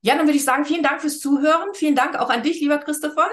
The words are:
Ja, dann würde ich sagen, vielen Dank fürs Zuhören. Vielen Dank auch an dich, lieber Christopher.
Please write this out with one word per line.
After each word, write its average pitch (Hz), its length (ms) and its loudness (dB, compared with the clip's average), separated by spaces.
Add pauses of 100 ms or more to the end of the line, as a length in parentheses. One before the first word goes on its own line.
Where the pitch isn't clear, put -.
Ja, 254 140 4
dann 311 120 2
würde 285 100 4
ich 269 80 0
sagen, 262 180 2
vielen 311 200 -2
Dank 285 180 0
fürs 294 180 -4
Zuhören. 311 540 2
Vielen 302 220 0
Dank 269 220 0
auch 254 120 -4
an 240 140 0
dich, 330 180 -2
lieber 294 160 0
Christopher. 302 560 -2